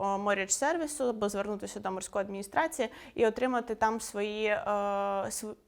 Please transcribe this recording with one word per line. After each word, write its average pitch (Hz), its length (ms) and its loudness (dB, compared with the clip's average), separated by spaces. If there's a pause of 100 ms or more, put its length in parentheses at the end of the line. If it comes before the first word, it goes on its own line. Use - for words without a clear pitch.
е, 196 160 2
Моряч 196 340 2
сервісу 302 580 0
або 214 200 0
звернутися 202 500 -4
до 196 120 -4
морської 190 340 -2
адміністрації 220 640 -2 (260)
і 226 120 6
отримати 247 480 0
там 220 260 2
свої, 214 440 -2
е, 208 180 2 (640)
св-, 214 260 -6 (120)